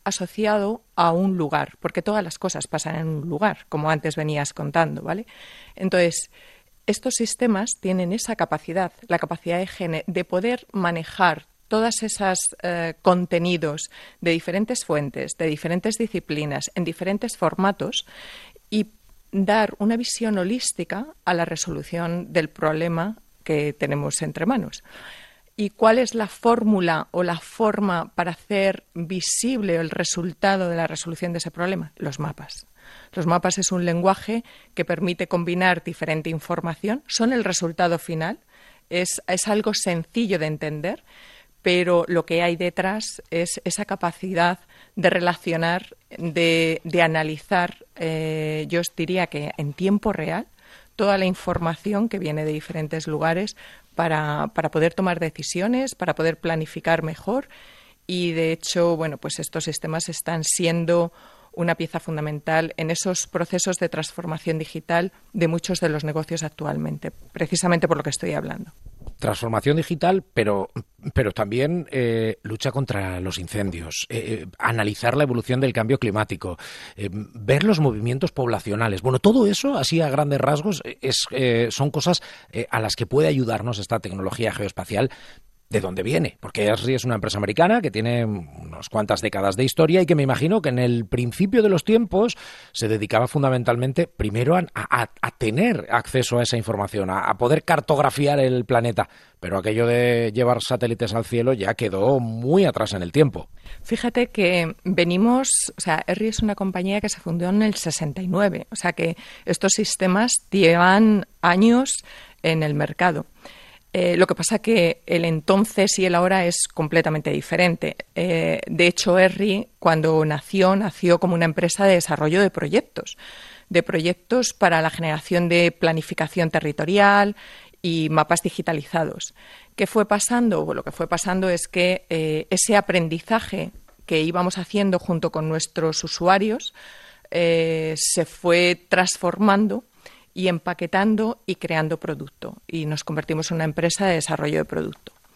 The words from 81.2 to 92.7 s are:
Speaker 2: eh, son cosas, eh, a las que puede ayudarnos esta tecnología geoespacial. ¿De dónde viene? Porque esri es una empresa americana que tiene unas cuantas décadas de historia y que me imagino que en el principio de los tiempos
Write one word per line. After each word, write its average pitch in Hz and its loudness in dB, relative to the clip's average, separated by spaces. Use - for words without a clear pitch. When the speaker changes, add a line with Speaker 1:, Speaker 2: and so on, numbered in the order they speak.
Speaker 2:
eh, 120 2
son 139 -2
cosas, 165 0
eh, 113 -6
a 117 -2
las 107 -2
que 117 -4
puede 156 2
ayudarnos 113 0
esta 101 -4
tecnología 95 -4
geoespacial. 101 -2
¿De 110 0
dónde 92 -4
viene? 143 -2
Porque 104 -2
esri 113 0
es 123 -2
una 120 -2
empresa 104 -4
americana 156 2
que 156 -2
tiene 117 0
unas 78 -8
cuantas 107 0
décadas 98 0
de 123 2
historia 165 4
y 170 2
que 170 4
me 147 4
imagino 151 2
que 151 0
en 123 0
el 120 2
principio 185 2
de 208 6
los 196 2
tiempos 220 2